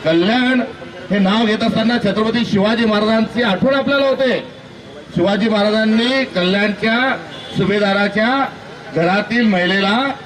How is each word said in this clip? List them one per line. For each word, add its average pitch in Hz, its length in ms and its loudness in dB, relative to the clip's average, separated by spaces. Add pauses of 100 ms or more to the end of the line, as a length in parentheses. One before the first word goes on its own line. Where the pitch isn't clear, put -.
कल्याण 233 580 2 (500)
हे 202 80 2
नाव 208 260 2
घेत 214 180 0
असताना 233 340 0
छत्रपती 220 480 0
शिवाजी 220 400 2
महाराजांची 220 560 0
आठवण 226 320 2
आपल्याला 277 340 2
होते. 254 320 0 (760)
शिवाजी 202 340 2
महाराजांनी 220 760 2
कल्याणच्या 208 920 0 (420)
सुभेदाराच्या 202 880 0 (500)
घरातील 202 520 0
महिलेला 196 640 0 (160)